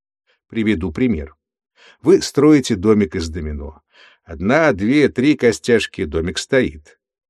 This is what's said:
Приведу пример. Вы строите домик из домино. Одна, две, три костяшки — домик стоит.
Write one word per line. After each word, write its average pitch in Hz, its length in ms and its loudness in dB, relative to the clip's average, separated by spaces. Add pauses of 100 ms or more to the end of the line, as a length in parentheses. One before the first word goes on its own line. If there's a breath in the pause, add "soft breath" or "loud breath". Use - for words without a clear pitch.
(480)
Приведу 104 420 -2
пример. 92 460 -4 (640 soft breath)
Вы 160 200 4
строите 143 520 2
домик 104 400 2
из 85 140 -4
домино. 76 520 -10 (440 soft breath)
Одна, 123 480 0
две, 120 360 2
три 139 280 0
костяшки — 110 680 0
домик 80 340 -6
стоит. 85 600 -4 (320)